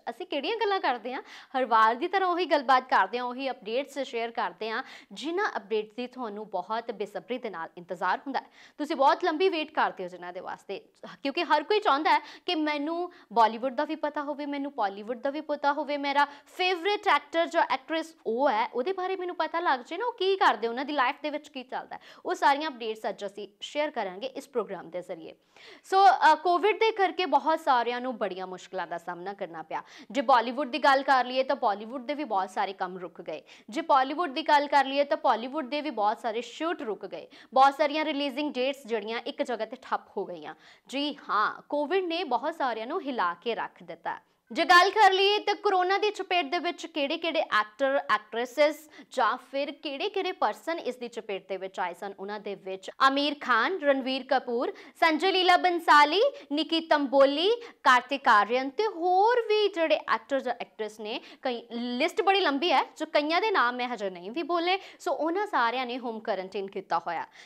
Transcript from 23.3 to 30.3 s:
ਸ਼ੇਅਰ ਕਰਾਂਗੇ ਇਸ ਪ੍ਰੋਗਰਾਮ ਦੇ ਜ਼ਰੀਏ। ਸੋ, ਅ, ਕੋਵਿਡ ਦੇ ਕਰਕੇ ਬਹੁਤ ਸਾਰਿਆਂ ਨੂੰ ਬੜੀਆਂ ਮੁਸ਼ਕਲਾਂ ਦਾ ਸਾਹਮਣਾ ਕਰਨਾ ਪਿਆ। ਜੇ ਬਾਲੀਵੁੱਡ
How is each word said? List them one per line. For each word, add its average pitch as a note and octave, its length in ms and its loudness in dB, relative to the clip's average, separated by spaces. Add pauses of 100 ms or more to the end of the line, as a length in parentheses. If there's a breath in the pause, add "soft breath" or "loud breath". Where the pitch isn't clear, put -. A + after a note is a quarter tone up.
ਸ਼ੇਅਰ D4 300 -4
ਕਰਾਂਗੇ G3+ 360 -6
ਇਸ - 220 -12
ਪ੍ਰੋਗਰਾਮ F#3 420 -6
ਦੇ F3+ 100 -8
ਜ਼ਰੀਏ। E3+ 340 -12 (500 loud breath)
ਸੋ, G4 220 6
ਅ, D#4 280 8
ਕੋਵਿਡ F4 420 2
ਦੇ A4 160 2
ਕਰਕੇ F#4 340 0
ਬਹੁਤ D4 340 2
ਸਾਰਿਆਂ B3 400 2
ਨੂੰ B3 180 -6
ਬੜੀਆਂ F#3 280 -6
ਮੁਸ਼ਕਲਾਂ F#3 400 -10
ਦਾ E3+ 120 -8
ਸਾਹਮਣਾ F3 340 -10
ਕਰਨਾ E3 300 -10
ਪਿਆ। D3+ 200 -8 (280 loud breath)
ਜੇ A3+ 100 -2
ਬਾਲੀਵੁੱਡ B3 500 2